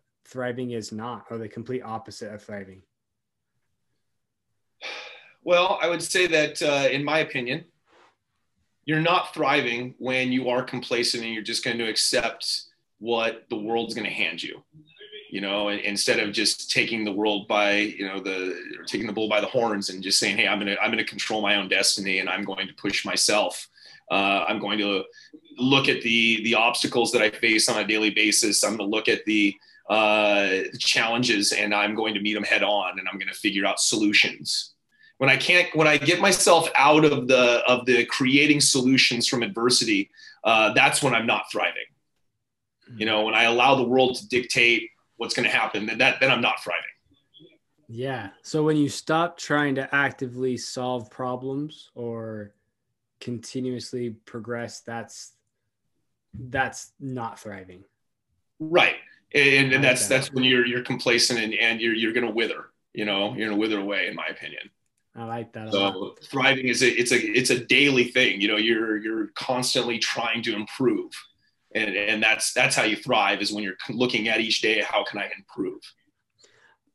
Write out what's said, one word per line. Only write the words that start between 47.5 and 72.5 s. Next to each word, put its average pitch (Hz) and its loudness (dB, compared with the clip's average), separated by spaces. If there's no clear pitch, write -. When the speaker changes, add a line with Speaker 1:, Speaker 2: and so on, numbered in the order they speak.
Speaker 1:
Yeah. 117 -8
So 156 -2
when 156 4
you 147 2
stop 165 -2
trying 147 0
to 135 -4
actively 127 -2
solve 123 -6
problems 131 -8
or 113 -10
continuously 123 -8
progress, 117 -10
that's, - -14
that's 123 -6
not 127 -8
thriving. 95 -16
Speaker 2:
Right. 156 2
And, 143 4
and 135 6
Speaker 1:
I 131 2
like 139 4
Speaker 2:
that's, 127 4
Speaker 1:
that. 131 2
Speaker 2:
that's 135 -2
when 131 0
you're, 123 4
you're 120 -2
complacent 120 0
and, 110 -2
and 113 0
you're, 113 0
you're 110 -2
gonna 117 0
wither, - -4
you 107 -6
know, 101 -2
you're 110 -4
gonna 104 0
wither 110 0
away, 98 -4
in 82 -10
my 82 -8
opinion. 78 -12
Speaker 1:
I 117 -14
like 117 -10
that 110 -14
a 95 -6
Speaker 2:
So 98 0
Speaker 1:
lot. 95 -10
Speaker 2:
thriving 131 0
is 123 0
a, 123 6
it's 120 0
a, 120 4
it's 117 0
a 123 0
daily 131 4
thing. 117 0
You 104 2
know, 107 0
you're, 110 0
you're 110 -4
constantly 123 -2
trying 117 -2
to 113 -2
improve. 107 -2
And, 107 -2
and 107 0
that's, 110 0